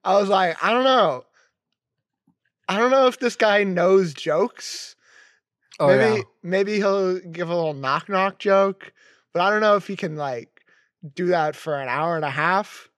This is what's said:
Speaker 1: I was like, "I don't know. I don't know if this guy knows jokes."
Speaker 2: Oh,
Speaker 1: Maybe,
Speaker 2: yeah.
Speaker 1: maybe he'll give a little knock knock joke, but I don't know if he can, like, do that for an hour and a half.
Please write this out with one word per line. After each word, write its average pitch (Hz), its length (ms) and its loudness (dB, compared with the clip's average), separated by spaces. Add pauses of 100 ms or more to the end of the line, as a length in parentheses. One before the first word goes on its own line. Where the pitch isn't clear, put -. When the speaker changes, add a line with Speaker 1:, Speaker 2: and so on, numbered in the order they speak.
Speaker 1:
I 190 140 2
was 196 100 0
like, 185 340 0
"I 196 100 0
don't 254 120 0
know. 196 400 2 (1400)
I 190 100 -2
don't 247 120 2
know 269 160 4
if 247 120 0
this 240 180 -2
guy 208 280 2
knows 185 500 2
jokes." - 800 -4 (840)
Speaker 2:
Oh, 147 100 2
Speaker 1:
Maybe, 214 300 4
Speaker 2:
yeah. - 40 -6 (200)
Speaker 1:
maybe 196 340 -2
he'll 196 440 0
give 165 300 -10
a 175 40 -4
little 160 200 -2
knock 135 340 -4
knock 190 300 -2
joke, 196 540 0 (400)
but 175 100 -2
I 196 80 2
don't 214 100 0
know 208 160 4
if 196 100 -4
he 196 100 -8
can, 156 200 -8
like, 135 320 -8 (680)
do 180 120 -4
that 156 280 0
for 151 220 -6
an 135 120 -6
hour 160 280 -2
and 156 80 -4
a 139 60 -4
half. 170 680 -2